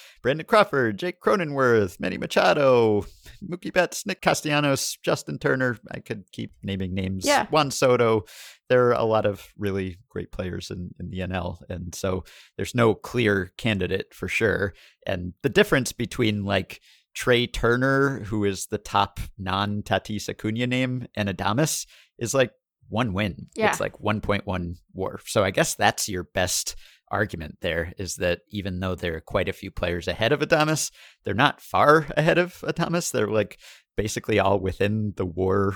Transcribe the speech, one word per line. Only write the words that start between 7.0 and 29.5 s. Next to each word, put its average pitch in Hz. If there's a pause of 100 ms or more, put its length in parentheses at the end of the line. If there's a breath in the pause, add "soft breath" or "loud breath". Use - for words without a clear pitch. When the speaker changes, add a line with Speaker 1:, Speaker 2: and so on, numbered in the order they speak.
Speaker 2:
Yeah. 277
Speaker 1:
Juan 147
Soto. 117 (440 loud breath)
There 123
are 120
a 120
lot 110
of 101 (100)
really 95 (120)
great 95
players 90
in, 90
in 87
the 92
N 90
L, 87 (100)
and 87
so 92 (320 loud breath)
there's -
no 117
clear 104
candidate 95
for -
sure. 98 (320 soft breath)
And 90
the 139
difference 151
between, 107
like, 98 (360 soft breath)
Trey 120
Turner, 135
who 104
is 98
the 104
top - (200)
non-Tatis 101
Acuna 110
name, 127
and 101
Adames 107 (320 soft breath)
is, 117
like, 127 (380)
one 107
win. 92
Speaker 2:
Yeah. 110
Speaker 1:
It's, -
like, 98
one 107
point 101
one 90 (180)
war. 95
So 107
I 95
guess 156
that's -
your 90
best - (320 soft breath)
argument 92
there, 85
is 90
that 87
even 92
though 92
there 85
are 80
quite 92
a 95